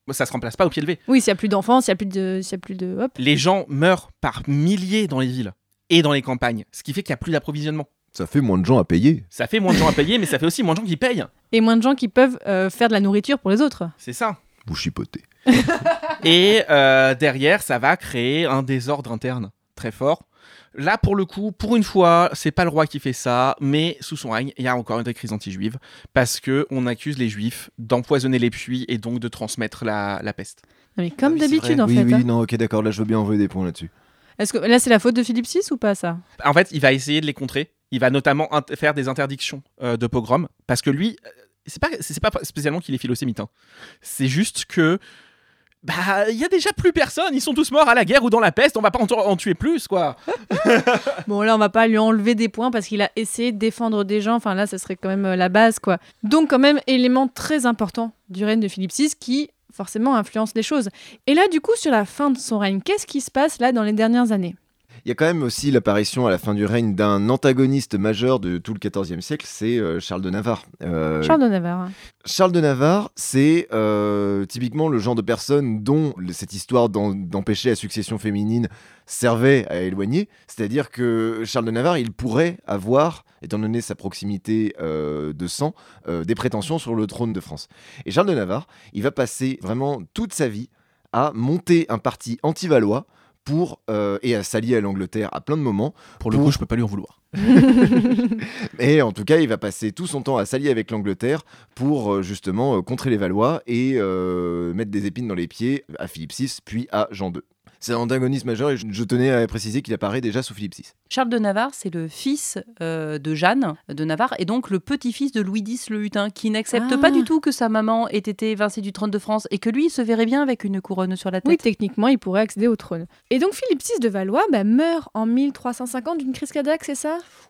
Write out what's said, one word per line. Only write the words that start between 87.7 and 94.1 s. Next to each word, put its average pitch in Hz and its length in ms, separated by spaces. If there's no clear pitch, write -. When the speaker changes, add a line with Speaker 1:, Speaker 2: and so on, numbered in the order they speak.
Speaker 3:
Et 95 60
Charles 175 160
de 175 80
Navarre, 107 320
il 101 80
va 135 100
passer 131 500
vraiment 127 400
toute 214 200
sa 143 140
vie 110 220
à 135 220
monter 165 560
un 113 80
parti 120 460
anti-valois 139 600
pour, 156 440
euh, 101 340